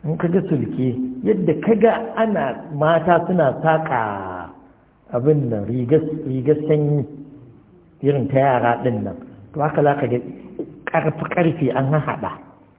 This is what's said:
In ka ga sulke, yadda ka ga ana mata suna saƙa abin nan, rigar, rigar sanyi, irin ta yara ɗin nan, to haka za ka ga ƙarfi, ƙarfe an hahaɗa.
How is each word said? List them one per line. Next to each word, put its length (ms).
In 140
ka 100
ga 140
sulke, 460
yadda 300
ka 100
ga 180
ana 580
mata 540
suna 340
saƙa 400
abin 400
nan, 160
rigar, 360
rigar 300
sanyi, 380
irin 280
ta 100
yara 440
ɗin 200
nan, 120
to 80
haka 220
za 120
ka 120
ga 120
ƙarfi, 380
ƙarfe 400
an 160
hahaɗa. 400